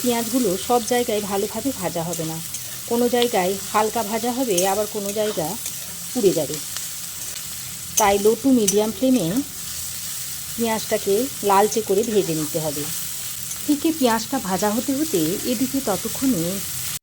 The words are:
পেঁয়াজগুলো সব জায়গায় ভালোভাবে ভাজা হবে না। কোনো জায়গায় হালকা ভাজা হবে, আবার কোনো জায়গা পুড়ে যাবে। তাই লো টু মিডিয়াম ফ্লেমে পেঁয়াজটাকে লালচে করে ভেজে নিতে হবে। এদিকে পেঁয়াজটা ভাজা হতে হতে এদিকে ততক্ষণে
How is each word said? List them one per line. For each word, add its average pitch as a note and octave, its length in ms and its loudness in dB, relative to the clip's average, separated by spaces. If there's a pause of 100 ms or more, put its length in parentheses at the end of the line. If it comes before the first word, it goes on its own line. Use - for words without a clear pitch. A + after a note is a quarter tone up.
পেঁয়াজগুলো A#3 500 2 (160)
সব B3 140 4 (120)
জায়গায় A#3 360 2
ভালোভাবে G#3+ 500 -2
ভাজা E3+ 240 -2
হবে E3 280 -4
না। D#3+ 60 -8 (500)
কোনো A#3+ 220 2
জায়গায় A#3 440 4 (180)
হালকা A3 320 2
ভাজা A3 300 -2
হবে, A#3 240 0 (160)
আবার G#3 200 2
কোনো G3+ 200 -2
জায়গা G#3 340 0 (640)
পুড়ে G3+ 300 4
যাবে। D3+ 180 -2 (1400)
তাই G3+ 220 6
লো G#3 140 4 (100)
টু C4+ 60 2 (100)
মিডিয়াম G#3 340 4
ফ্লেমে B3+ 340 2 (1300)
পেঁয়াজটাকে A3 600 0 (340)
লালচে G3+ 400 6
করে G3+ 220 4
ভেজে E3 240 2
নিতে D#3 260 -2
হবে। D3 220 -2 (800)
এদিকে D4 260 2 (100)
পেঁয়াজটা A3+ 380 2 (120)
ভাজা F#3+ 280 0
হতে C4+ 220 -2
হতে C#4+ 220 0 (300)
এদিকে B3+ 280 0 (100)
ততক্ষণে G#3 560 0 (580)